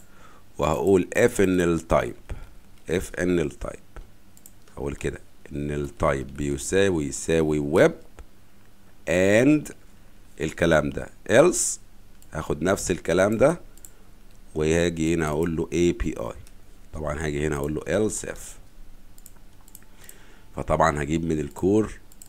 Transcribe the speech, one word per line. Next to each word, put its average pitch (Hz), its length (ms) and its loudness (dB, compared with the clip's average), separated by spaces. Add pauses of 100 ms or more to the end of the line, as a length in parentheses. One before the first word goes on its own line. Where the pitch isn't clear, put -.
(580)
وهقول 78 560 4
اف 117 260 2
ان 92 200 4
التايب، 80 540 2 (760)
اف 90 240 -2
ان 90 260 2
التايب، - 400 -6 (960)
هقول 69 180 -6
كده - 240 -6 (340)
ان 73 180 -4
التايب 69 680 -2
بيساوي، 76 680 2
يساوي 76 540 0
ويب 78 340 4 (1160)
and 110 640 4 (680)
الكلام 78 500 2
ده 69 180 -8 (220)
else، - 480 4 (540)
هاخد 78 300 -4
نفس 95 280 2
الكلام 92 460 2
ده 147 240 4 (960)
وهاجي 82 600 2
هنا 80 140 0
هقول 80 280 0
له 80 160 -2
اي 85 200 4
بي - 260 -4
اي، 58 160 -6 (580)
طبعًا 76 340 -4
هاجي 73 200 0
هنا 73 100 0
هقول 73 180 -4
له 76 60 -4 (280)
else - 180 -6
if، - 140 -10 (2250)
فطبعًا 78 460 2
هجيب 80 220 0
من 80 160 0
الكور 101 580 0 (300)